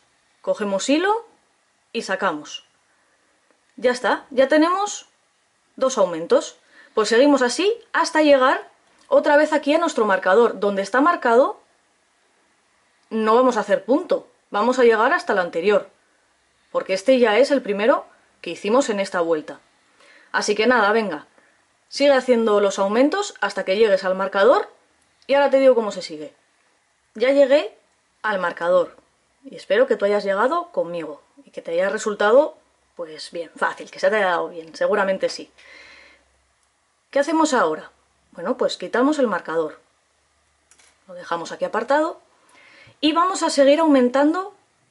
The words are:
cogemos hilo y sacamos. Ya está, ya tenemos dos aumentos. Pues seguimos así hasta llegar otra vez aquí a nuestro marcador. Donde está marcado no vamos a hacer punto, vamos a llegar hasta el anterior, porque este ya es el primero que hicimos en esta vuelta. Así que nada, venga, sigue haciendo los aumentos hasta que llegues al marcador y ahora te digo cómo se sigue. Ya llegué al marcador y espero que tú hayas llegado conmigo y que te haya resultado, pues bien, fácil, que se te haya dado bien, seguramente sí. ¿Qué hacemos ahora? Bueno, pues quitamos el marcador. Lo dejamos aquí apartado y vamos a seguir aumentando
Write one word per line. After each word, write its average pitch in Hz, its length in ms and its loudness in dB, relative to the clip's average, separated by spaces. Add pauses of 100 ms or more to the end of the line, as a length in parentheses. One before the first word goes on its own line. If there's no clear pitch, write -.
(400)
cogemos 196 480 -4
hilo 392 380 0 (640)
y 233 80 -8
sacamos. 185 640 -6 (1120)
Ya 247 140 0
está, 247 400 -4
ya 262 180 0
tenemos 359 580 0 (720)
dos 262 220 -2
aumentos. 180 580 0 (380)
Pues 214 160 -2
seguimos 262 320 4
así 320 280 -2 (220)
hasta 320 300 0
llegar 285 480 2 (380)
otra 294 280 2
vez 302 160 2
aquí 294 220 0
a 330 40 2
nuestro 294 280 -2
marcador. 196 520 2
Donde 202 220 -2
está 247 220 -2
marcado 311 580 2 (1500)
no 220 240 0
vamos 247 240 2
a - 20 -4
hacer 196 240 -2
punto, 254 440 -2 (220)
vamos 247 280 -2
a 247 60 4
llegar 226 280 4
hasta 349 200 -2
el 202 60 0
anterior, 180 500 -2 (800)
porque - 220 -6
este 269 260 2
ya 220 200 4
es 277 120 4
el 277 120 0
primero 214 420 0 (380)
que 180 80 -12
hicimos 226 400 -2
en 202 100 -4
esta 190 200 -4
vuelta. 156 400 -4 (720)
Así 202 240 -4
que 214 120 -2
nada, 220 260 2
venga, 202 340 -4 (640)
sigue 285 240 2
haciendo 226 480 2
los 196 180 -2
aumentos 269 640 0
hasta 196 240 -6
que 190 120 -2
llegues 196 280 2
al 185 100 -2
marcador 202 540 2 (580)
y 262 80 0
ahora 277 160 4
te 269 80 4
digo 262 160 6
cómo 220 160 -2
se 185 120 -12
sigue. 151 320 -14 (800)
Ya 247 180 0
llegué 285 440 2 (460)
al 208 160 -4
marcador 175 580 -2 (480)
y 262 120 -20
espero 233 300 0
que 226 100 0
tú 202 80 -6
hayas 202 200 0
llegado 254 460 -2
conmigo 170 520 -8 (220)
y - 60 -20
que - 120 -18
te - 100 -14
haya 185 160 -2
resultado, 214 720 2 (360)
pues 156 360 -16
bien, 165 260 -12
fácil, 170 340 -6
que - 100 -18
se 190 100 2
te 220 60 -2
haya 202 100 0
dado 165 220 -2
bien, 160 280 -18
seguramente 190 520 -2
sí. - 220 -12 (1600)
¿Qué - 80 -2
hacemos 302 360 0
ahora? 165 360 -2 (420)
Bueno, 208 260 -6
pues - 180 -4
quitamos 254 420 -2
el 254 100 0
marcador. 165 520 -6 (1300)
Lo 185 80 -20
dejamos 170 380 -10
aquí 170 120 -8
apartado 277 560 -2 (800)
y 302 120 0
vamos 349 300 0
a 320 80 -2
seguir 285 300 4
aumentando 294 720 2 (360)